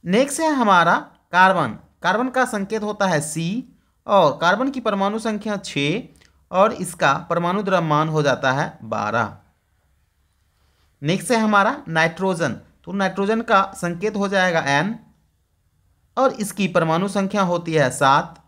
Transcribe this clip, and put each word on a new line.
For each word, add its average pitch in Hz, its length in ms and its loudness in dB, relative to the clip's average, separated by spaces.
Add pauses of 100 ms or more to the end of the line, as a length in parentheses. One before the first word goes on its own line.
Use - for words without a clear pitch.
नेक्स्ट 262 360 0
है 311 140 2
हमारा 202 520 4 (260)
कार्बन। 175 440 4 (260)
कार्बन 214 260 0
का 254 160 0
संकेत 208 380 -6
होता 208 240 -2
है 160 140 2
सी, 165 560 -6 (300)
और 180 300 6
कार्बन 208 340 0
की 269 100 -8
परमाणु 208 380 -2
संख्या 214 380 -6
छः, 147 460 -4 (480)
और 202 240 4
इसका 175 380 0 (180)
परमाणु 175 320 -2
द्रव्यमान 160 460 0
हो 156 140 0
जाता 135 300 2
है 143 320 -4
बारह। 107 520 -4 (1700)
नेक्स्ट 185 280 -2
है 233 80 2
हमारा 214 380 2 (120)
नाइट्रोजन। 165 680 -2 (300)
तो 180 80 -12
नाइट्रोजन 196 500 -2
का 208 200 2 (120)
संकेत 175 420 -6
हो 196 120 -2
जाएगा 185 400 2
एन, 165 300 0 (1160)
और 262 180 2
इसकी 208 340 -2
परमाणु 165 400 2
संख्या 196 340 0
होती 175 320 -2
है 139 160 4
सात 143 580 2